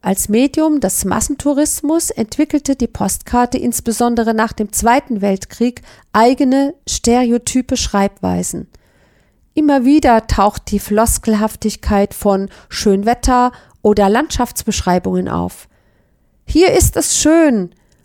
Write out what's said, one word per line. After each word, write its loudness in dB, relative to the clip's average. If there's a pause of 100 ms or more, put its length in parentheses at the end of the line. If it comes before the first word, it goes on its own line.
Als -4
Medium 0
des -2
Massentourismus -2
entwickelte -2
die -2
Postkarte -2
insbesondere -2
nach -2
dem -6
Zweiten 0
Weltkrieg -4 (300)
eigene 2 (140)
stereotype 0
Schreibweisen. -4 (840)
Immer 2
wieder 4
taucht 0
die -2
Floskelhaftigkeit 0
von -2 (180)
Schönwetter 0 (320)
oder 4
Landschaftsbeschreibungen -2
auf. -6 (760)
"Hier 2
ist 2
es -4
schön", 2 (300)